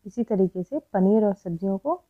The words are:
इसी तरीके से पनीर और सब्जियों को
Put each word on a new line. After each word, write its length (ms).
इसी 180
तरीके 400
से 160
पनीर 460
और 80
सब्जियों 440
को 320